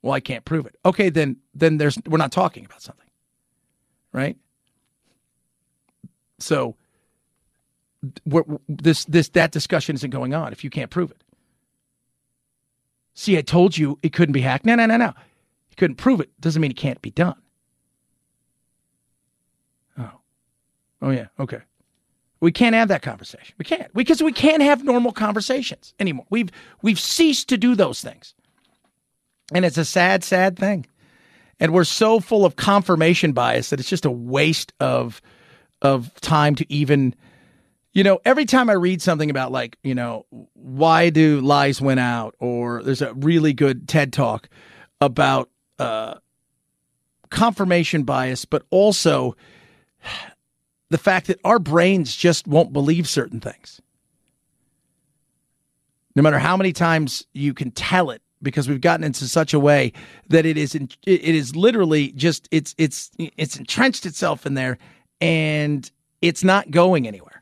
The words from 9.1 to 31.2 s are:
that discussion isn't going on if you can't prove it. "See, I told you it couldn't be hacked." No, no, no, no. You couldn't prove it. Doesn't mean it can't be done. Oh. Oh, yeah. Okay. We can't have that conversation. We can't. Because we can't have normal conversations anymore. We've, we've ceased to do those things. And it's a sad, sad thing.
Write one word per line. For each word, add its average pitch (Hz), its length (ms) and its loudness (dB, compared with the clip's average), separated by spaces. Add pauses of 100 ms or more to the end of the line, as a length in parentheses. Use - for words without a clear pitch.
that 165 220 0
discussion 151 440 -4
isn't 131 160 -10
going 127 220 -6
on 147 200 -8
if - 100 -20
you 139 60 -10
can't 131 200 -10
prove 175 220 -6
it. - 120 -20 (1900)
"See, 190 220 0
I 151 40 0
told 175 360 2
you 147 240 -2
it 160 120 -2
couldn't 156 200 2
be 139 80 0
hacked." 131 240 -2
No, 233 100 4
no, 233 100 2
no, 226 100 2
no. 233 180 0 (560)
You - 60 -20
couldn't 160 220 0
prove 240 240 2
it. - 80 -8 (100)
Doesn't 160 220 -2
mean 143 100 0
it - 60 -12
can't - 240 -6
be 110 100 -12
done. 170 240 -2 (2750)
Oh. 120 120 -12 (920)
Oh, 135 80 -4
yeah. 120 180 -4 (100)
Okay. 135 220 -10 (800)
We 170 120 2
can't 233 220 2
have 226 140 2
that 185 160 -2
conversation. - 560 -14
We - 60 -10
can't. - 280 -8
Because 262 300 0
we 311 80 0
can't 302 320 2
have 285 200 4
normal 247 280 0
conversations 214 880 -6
anymore. 160 320 -4
We've, 220 180 -2 (320)
we've 196 180 0
ceased - 500 0
to 254 80 2
do 240 180 2
those 139 260 0
things. - 320 -18 (1200)
And 180 100 2
it's 151 140 0
a 160 80 0
sad, 185 380 0
sad 185 340 0
thing. 190 300 -4 (720)